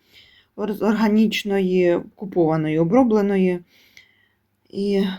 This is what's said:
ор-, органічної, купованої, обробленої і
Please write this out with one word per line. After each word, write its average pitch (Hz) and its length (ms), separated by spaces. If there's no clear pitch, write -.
ор-, 208 280
органічної, 196 1160
купованої, 160 640
обробленої 196 840
і 196 340